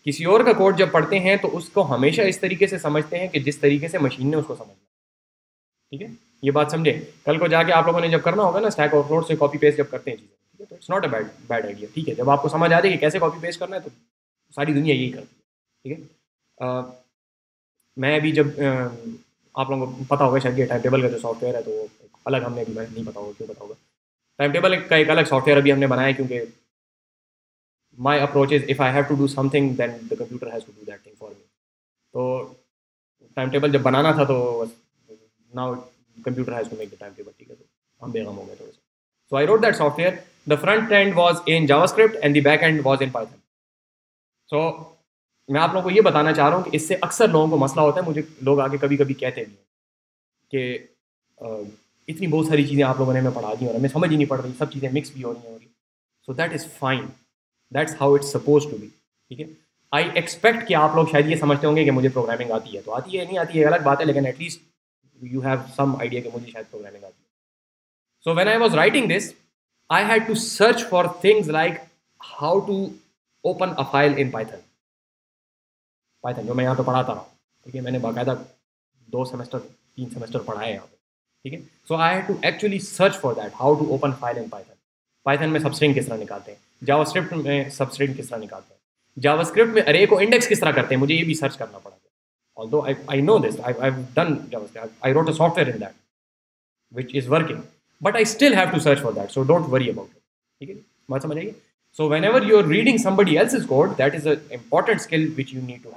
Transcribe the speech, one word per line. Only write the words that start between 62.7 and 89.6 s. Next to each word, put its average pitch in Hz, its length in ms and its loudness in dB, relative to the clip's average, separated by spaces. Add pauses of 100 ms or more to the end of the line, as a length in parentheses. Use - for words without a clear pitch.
है, 95 60 -14
तो 107 100 -12
आती 180 240 -8
है, 180 100 -6
नहीं 185 120 -6
आती 165 200 -4
है, 156 80 6
अलग 156 180 2
बात 139 160 4
है, 156 60 -2
लेकिन 139 240 0
at - 120 -10
least - 180 -10 (600)
you 127 260 -8
have 135 140 0 (160)
some 139 240 0
idea 120 220 -6
कि 117 80 -12
मुझे 117 220 -12
शायद 113 140 -14
programming 101 380 -18
आती 95 100 -20
है। - 100 -20 (1040)
So 165 100 0
when 190 120 2
I 220 140 4
was 196 160 4
writing 214 300 4
this, 180 240 -4 (580)
I 175 140 4
had 220 240 2
to 220 80 -2
search 233 440 2 (100)
for 175 120 2 (200)
things 196 340 4
like 170 240 0 (400)
how 156 340 -4 (140)
to 196 80 -2 (680)
open 180 300 -2
a 135 180 -4
file 143 240 4
in 127 160 -2
Python। 110 300 -10 (1600)
Python, 117 220 -8
जो 123 80 -6
मैं 127 100 0
यहाँ 127 120 0
पे 127 80 -2
पढ़ाता 127 280 0
रहा 92 100 -12
हूँ, - 80 -20 (360)
ठीक 127 80 -16
है, 131 60 -10
मैंने 123 240 -6
बाकायदा 123 300 -4 (720)
दो 123 160 -4
सेमेस्टर, 123 340 -10
तीन - 520 -16
semester 117 320 -10
पढ़ा 107 180 -10
है 113 120 -6
यहाँ 95 140 -12
पे, - 100 -20 (480)
ठीक 135 80 -14
है। 165 80 -14 (280)
So 160 100 -2
I 165 140 2
had 190 180 -4
to 185 80 -4 (120)
actually 196 340 -4
search - 400 0
for 120 100 0
that, 104 260 -10
how 143 200 4
to 156 160 -2
open 135 260 -2
file 117 200 -6
in 113 120 -12
Python। - 240 -20 (480)
Python 151 260 0
में 151 80 0
substring 143 340 2
किस 123 140 -2
तरह 113 100 -6
निकालते 101 340 -14
हैं, - 60 -20 (260)
JavaScript 151 480 0 (120)
में 139 260 -2
substring 135 460 -4
किस 127 140 -14
तरह 113 100 -8
निकालते 98 340 -18
हैं, - 60 -20 (360)
JavaScript 165 580 2